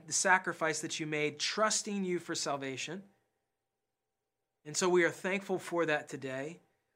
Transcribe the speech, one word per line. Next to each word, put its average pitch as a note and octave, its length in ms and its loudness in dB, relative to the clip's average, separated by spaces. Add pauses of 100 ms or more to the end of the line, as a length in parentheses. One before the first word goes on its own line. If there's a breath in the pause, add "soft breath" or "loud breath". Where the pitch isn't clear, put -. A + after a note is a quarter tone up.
the D#3 80 -8
sacrifice F3 680 2
that - 180 -4
you D#3 80 -4
made, D3+ 320 -2
trusting G#3 640 0
you F3+ 160 0
for E3 160 -6
salvation. C#3+ 680 -4 (1600)
And D3 100 -8
so F#3 140 4
we F3 160 8
are D3+ 60 4
thankful G3 460 -4
for E3+ 280 -2
that D3+ 240 0
today. C#3 500 -8 (360)